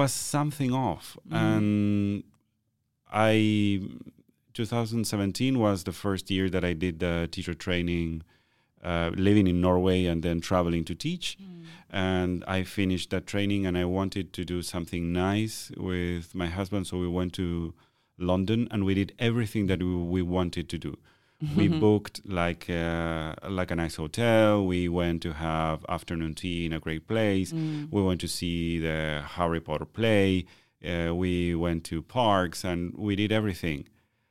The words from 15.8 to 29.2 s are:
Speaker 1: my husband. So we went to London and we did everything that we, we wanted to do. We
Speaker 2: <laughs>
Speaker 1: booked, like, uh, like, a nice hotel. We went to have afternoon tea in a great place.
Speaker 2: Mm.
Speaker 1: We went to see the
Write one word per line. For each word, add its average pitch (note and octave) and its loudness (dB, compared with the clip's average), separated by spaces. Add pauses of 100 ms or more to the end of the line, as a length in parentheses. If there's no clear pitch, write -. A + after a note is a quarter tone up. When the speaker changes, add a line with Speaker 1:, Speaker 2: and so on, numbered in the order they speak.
Speaker 1:
my F2+ -2
husband. F#2+ -4
So F2+ -6
we F2+ -2
went F2+ -2
to E2+ -4 (460)
London F#2+ 2
and G2+ 0
we G2 4
did F#2+ 0
everything A#2 0
that F2+ 0
we, F2+ 0
we F2 0
wanted F2 -2
to F2 -6
do. D2+ -8 (580)
We E3 6
Speaker 2:
<laughs> D#3 4
Speaker 1:
booked, G#2 2
like, F2 -2
uh, E2 -2 (140)
like, F#2 -2
a E2+ -2
nice E2 -2
hotel. G#2+ 4
We F2+ 2
went E2+ 0
to E2 -4
have D#2+ -2
afternoon E2 -4
tea F2 -4
in D#2+ -2
a D#2+ -4
great D#2+ -6
place. G#2+ 2
Speaker 2:
Mm. D#3 -4
Speaker 1:
We G#2 2
went F2+ 2
to F2 -4
see E2+ -2
the D#2 -2